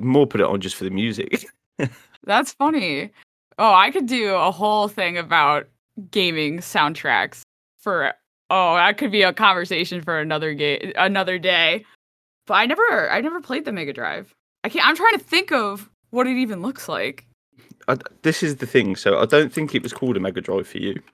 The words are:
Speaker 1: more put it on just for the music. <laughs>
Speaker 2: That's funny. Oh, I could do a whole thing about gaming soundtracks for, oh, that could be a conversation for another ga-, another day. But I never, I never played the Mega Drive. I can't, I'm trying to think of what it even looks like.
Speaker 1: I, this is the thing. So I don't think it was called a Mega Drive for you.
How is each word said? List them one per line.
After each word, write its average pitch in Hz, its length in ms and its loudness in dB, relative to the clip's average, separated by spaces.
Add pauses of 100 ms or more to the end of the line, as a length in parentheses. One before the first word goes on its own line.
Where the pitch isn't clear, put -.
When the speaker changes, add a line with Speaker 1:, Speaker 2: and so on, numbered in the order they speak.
Speaker 1:
more 131 260 4
put 104 160 0
it - 40 6
on 101 140 0
just 92 160 -8
for - 80 -10
the 95 60 -6
music. 104 560 -4 (400)
<laughs> - 380 -18
Speaker 2:
That's 226 280 0
funny. 202 580 -2 (480)
Oh, 208 140 6
I 190 180 6
could 285 140 -2
do 226 300 0
a 175 160 2
whole 208 380 0
thing 180 280 -4
about 160 500 2 (460)
gaming 165 460 0
soundtracks 147 840 -2 (400)
for, 170 340 -2 (360)
oh, 180 260 4
that 196 220 4
could 254 120 -2
be 202 120 2
a 185 100 4
conversation 175 680 0
for 160 200 -4
another 156 340 -4
ga-, 147 420 -4
another 185 440 0
day. 175 440 2 (640)
But 208 80 -2
I 214 120 4
never, 359 440 2
I 202 100 0
never 320 200 -6
played 294 240 -8
the 277 80 -8
Mega 151 200 -8
Drive. 120 400 -8 (300)
I - 60 -6
can't, - 180 2
I'm 302 80 4
trying 427 200 2
to - 100 -6
think 381 260 0
of 208 400 -2 (200)
what 247 180 0
it 254 80 0
even 214 260 -2
looks 254 260 -8
like. 131 380 -6 (600)
Speaker 1:
I, 131 80 0 (260)
this 160 220 0
is 147 140 -4
the 123 80 -8
thing. 104 280 2
So 98 240 2
I 113 80 4
don't 147 260 4
think 156 220 -4
it 131 80 -2
was 120 100 -10
called 123 240 -4
a 95 40 -2
Mega 92 200 -4
Drive 98 280 -4
for - 100 -12
you. - 240 -6 (120)